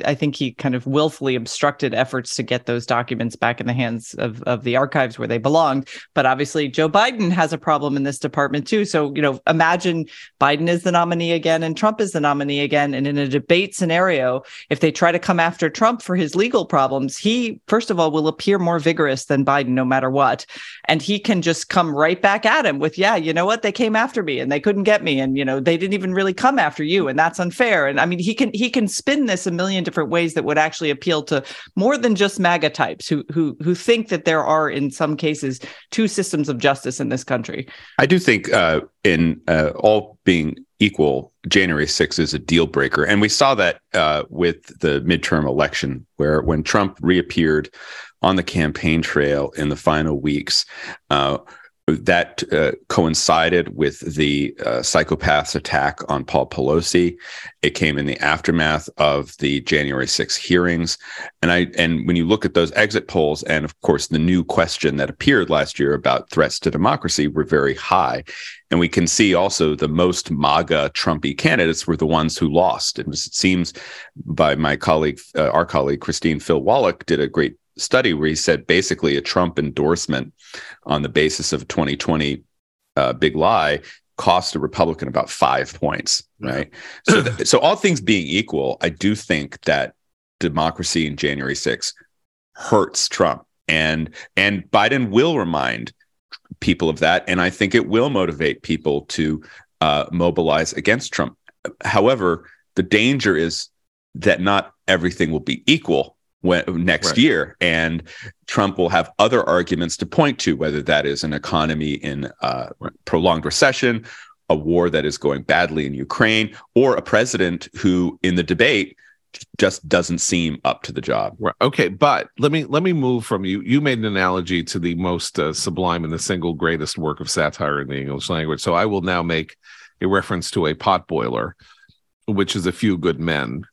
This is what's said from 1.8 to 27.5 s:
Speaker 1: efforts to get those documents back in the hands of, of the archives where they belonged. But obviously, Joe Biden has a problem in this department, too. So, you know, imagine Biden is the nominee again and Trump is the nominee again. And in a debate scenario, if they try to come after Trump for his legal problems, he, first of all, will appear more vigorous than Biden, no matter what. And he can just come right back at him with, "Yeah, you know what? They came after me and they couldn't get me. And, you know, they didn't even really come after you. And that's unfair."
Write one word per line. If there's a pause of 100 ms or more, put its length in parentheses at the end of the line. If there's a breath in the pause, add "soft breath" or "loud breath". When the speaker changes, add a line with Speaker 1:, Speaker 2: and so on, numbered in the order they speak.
Speaker 1:
efforts
to
get
those
documents
back
in
the
hands
of,
of
the
archives
where
they
belonged. (240 loud breath)
But
obviously,
Joe
Biden
has
a
problem
in
this
department,
too.
So,
you
know,
imagine (340 loud breath)
Biden
is
the
nominee
again
and
Trump
is
the
nominee
again.
And
in
a
debate
scenario, (260 loud breath)
if
they
try
to
come
after
Trump
for
his
legal
problems,
he,
first
of
all,
will
appear
more
vigorous
than
Biden,
no
matter
what. (400 loud breath)
And
he
can
just
come
right
back
at
him
with,
"Yeah,
you
know
what?
They
came
after
me
and
they
couldn't
get
me.
And,
you
know,
they
didn't
even
really
come
after
you.
And
that's
unfair."